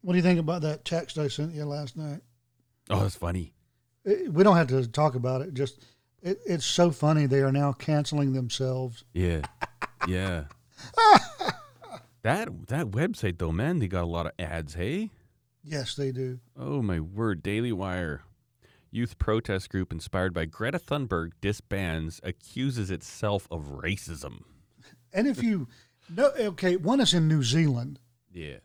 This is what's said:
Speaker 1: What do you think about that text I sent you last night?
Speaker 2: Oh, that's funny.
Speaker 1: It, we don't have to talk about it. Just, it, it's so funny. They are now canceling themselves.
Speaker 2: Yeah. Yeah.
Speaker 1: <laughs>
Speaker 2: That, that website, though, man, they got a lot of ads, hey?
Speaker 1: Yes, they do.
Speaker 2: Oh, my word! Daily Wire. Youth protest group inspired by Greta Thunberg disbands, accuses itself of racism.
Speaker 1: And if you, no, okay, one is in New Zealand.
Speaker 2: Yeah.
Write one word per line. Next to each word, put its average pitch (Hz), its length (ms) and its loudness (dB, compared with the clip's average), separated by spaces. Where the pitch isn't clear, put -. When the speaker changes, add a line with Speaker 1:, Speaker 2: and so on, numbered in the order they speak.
Speaker 1:
What 180 120 -2
do 180 40 6
you 175 60 4
think 180 160 6
about 165 240 0
that 151 220 -4
text 165 320 -4
I 151 100 0
sent 151 260 -4
you 147 120 -6
last 143 300 -6
night? 151 260 -8
Speaker 2:
Oh, 98 120 2
that's 101 140 0
funny. 87 380 -4
Speaker 1:
It, 247 300 0
we 175 100 6
don't 196 140 8
have 156 100 4
to 127 200 2
talk 143 280 2
about 127 260 -2
it. 147 120 -8
Just, 131 260 -6
it, 196 240 -4
it's 170 200 -2
so 175 260 6
funny. 151 360 4
They 135 140 4
are 135 100 4
now 143 200 4
canceling 147 640 0
themselves. 127 680 -4
Speaker 2:
Yeah. 87 280 2
Yeah. 90 380 -2
Speaker 1:
<laughs> 440 220 10
Speaker 2:
That, 175 260 0
that 135 240 -4
website, 110 480 -2
though, 82 120 -2
man, 143 280 0
they 101 80 0
got 87 160 -2
a - 20 0
lot 85 220 -4
of - 100 -8
ads, 80 380 -8
hey? 156 340 -4
Speaker 1:
Yes, 147 320 -6
they 139 160 -4
do. 127 280 -6
Speaker 2:
Oh, 135 280 -4
my 92 160 0
word! 95 420 -2
Daily 110 300 -2
Wire. 90 500 -4
Youth 120 260 -4
protest 107 540 -2
group 92 200 -2
inspired 90 400 -2
by 82 140 -2
Greta 117 320 -6
Thunberg 95 540 -4
disbands, 87 840 -4
accuses 117 680 -4
itself 101 580 -4
of 82 140 -8
racism. 82 600 -8
Speaker 1:
And 214 160 0
if 247 140 -2
you, 202 260 0
no, 269 140 4
okay, 185 360 2
one 196 240 2
is 220 160 4
in 160 120 6
New 156 140 4
Zealand. 131 560 2
Speaker 2:
Yeah. 73 340 -12